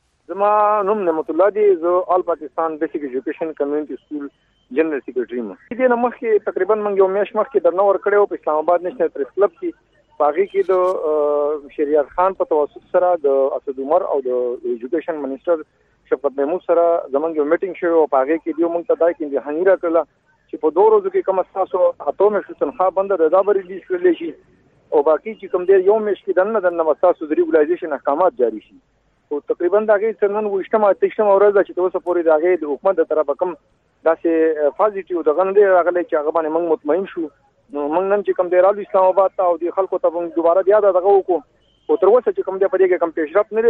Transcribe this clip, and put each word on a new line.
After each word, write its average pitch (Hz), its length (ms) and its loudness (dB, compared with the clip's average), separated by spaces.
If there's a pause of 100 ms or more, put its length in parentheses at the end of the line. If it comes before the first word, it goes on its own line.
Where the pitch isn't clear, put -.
(280)
زما 208 540 0
نوم 202 200 -2
نعمت 160 280 -2
الله 180 200 2
دی. 202 240 2
زه 175 320 0
آل 180 160 0
پاکستان 160 540 -6
بیسک 156 260 -6
ایجوکیشن 143 500 -8
کمیونټي 147 420 -6
سکول 143 340 -12 (440)
جنرال 156 260 -2
سیکرټري 123 400 -6
یم. 104 140 -8
دې 220 280 -12
نه 247 160 2
مخکې، 233 500 -2
تقریباً 196 360 -2
موږ 202 160 -2
یو 196 100 4
میاشت 196 280 -4
مخکې 202 280 -2
درنه 175 180 2
ورکړی 196 320 2
و 202 120 4
په 175 80 -10
اسلام 151 220 -4
آباد 170 260 0
نیشنل 170 260 -4
پریس 139 180 -6 (100)
کلب 202 140 2 (120)
کې. 170 80 -6 (480)
په 151 120 2
هغې 185 220 -2
کې 196 160 0
د، 190 40 0 (380)
آ، 147 640 -2
شریعت 147 280 0 (120)
خان 190 160 2
په 180 120 -4
توسط 151 380 -2 (100)
سره 180 240 2
د 143 100 -4
اسد 135 520 0
عمر 147 240 0
او 143 180 -2
د 127 60 -10 (380)
ایجوکیشن 131 580 -6
منسټر 135 340 -2 (540)
شفقت 139 280 -2
محمود 156 280 -2
سره 170 360 2 (100)
زموږ 156 240 -2
یو 147 80 0
میټینګ 170 360 -2
شوی 175 100 -2
و. 160 160 4
په 131 180 2
هغې 160 120 0
کې 160 220 -6
دوی 170 60 0
موږ 170 220 -4
ته 165 80 0
دا 165 160 2
یقین 156 180 -8
دهاني 143 360 -4
راکړله 170 380 2 (500)
چې - 80 -12
په 156 100 0
دوه 185 200 4
ورځو 202 180 2
کې 185 120 0
کومه 190 220 -2
ستاسو 180 580 -2
اتو 165 300 0
میاشتو 175 240 -4
تنخواه 175 360 -2
بنده 196 260 -2
ده، 160 120 2
دا 185 140 4
به 202 100 0
ریلیز 190 280 -4 (100)
کړلی 175 280 2
شي. 160 140 -10 (600)
او 147 100 2
باقي 156 320 0
چې 190 120 -18
کوم 180 180 -4
دی، 185 80 4
یو 196 260 4
میاشت 208 320 -6
کې 170 40 -2
دننه، 202 260 0
دننه 170 220 0
به 156 120 2
ستاسو 170 320 0
د 147 60 -4
ریګولایزیشن 160 600 0
احکامات 143 460 0
جاري 110 300 -2
شي. 98 60 -20 (580)
او 143 80 -6
تقریباً 175 440 -2
د 214 60 -2
هغې 214 220 2
څه 202 180 -2
نن 214 140 -4
اوویشتمه، 202 440 0
اته 190 180 0
ویشتمه 196 320 2
ورځ 202 160 4
ده 196 80 4
چې 160 120 -4
تر 180 60 -4
اوسه 185 180 -2
پورې 175 260 -2
د 160 40 2
هغې 160 320 2
د 156 40 -6
حکومت 165 320 -2
د 165 60 2
طرفه 151 320 -2
کوم 180 200 -4 (500)
داسې، 160 540 0
آ، 151 100 0 (100)
پازیټیو 190 440 -2
دغه 156 220 2
نه 196 80 -2
دی 208 120 6
راغلی 175 360 2
چې 165 140 -6
هغه 151 160 0
باندې 160 180 -2
موږ 165 240 -2
مطمئن 151 320 -2
شو. 175 160 -10 (540)
نو 143 140 -6
موږ 170 140 -2
نن 202 180 0
چې 190 100 -4
کوم 180 180 -2
دی 180 80 0
رالو 196 240 2
اسلام 190 240 0
آباد 185 320 2
ته 196 60 -2
او 175 140 0
دې 165 200 -4
خلکو 190 220 -2
ته 175 100 0
موږ 165 280 -4
دوباره 170 260 2
بیا 202 180 4
دا 202 100 4
دغه 180 180 0
وکړو. 190 300 2 (480)
خو 151 100 2
تر - 100 2
اوسه 233 240 4
چې 190 100 -6
کوم 190 180 -6
دی 196 80 2
په 190 120 -2
دې 185 120 4
کې 175 80 0
کوم 170 120 -2
پیشرفت 165 420 -2
نه 220 100 -2
دی 233 80 4